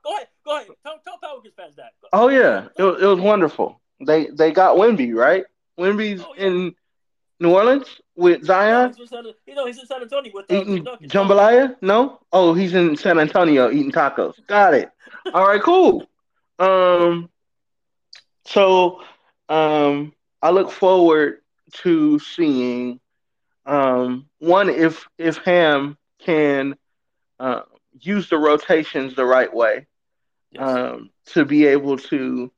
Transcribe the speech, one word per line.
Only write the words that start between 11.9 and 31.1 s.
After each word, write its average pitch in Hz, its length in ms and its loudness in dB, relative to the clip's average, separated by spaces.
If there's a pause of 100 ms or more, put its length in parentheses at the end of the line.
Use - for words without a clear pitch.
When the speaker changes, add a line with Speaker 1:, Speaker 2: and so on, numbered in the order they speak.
Speaker 2:
Oh, 175 220 4
he's 180 220 -2
in 170 220 2
San 175 220 0
Antonio 156 520 2
eating 139 200 -2
tacos. 135 440 -2 (120)
Got 196 280 4
it. - 160 -2 (200)
Speaker 1:
<laughs> - 220 -16
Speaker 2:
All 190 140 2
right, 202 140 2
cool. 349 460 2 (520)
Um, 175 720 0 (1160)
so, 185 560 2 (480)
um, 151 640 -2 (280)
I 156 100 0
look 185 200 0
forward 170 680 2 (420)
to 151 360 0
seeing, 123 800 -6 (640)
um, 131 640 -2 (120)
one, 185 300 0
if, 160 380 -2 (100)
if 165 220 -6
Ham 151 580 0 (220)
can, 143 560 -2 (640)
uh, 127 220 -6 (380)
use 190 300 -6
the 165 80 0
rotations 151 800 -2
the 131 100 -2
right 127 280 0
way, 113 340 -2 (640)
Speaker 1:
Yes. - 160 -14
Speaker 2:
um, 123 420 -8 (180)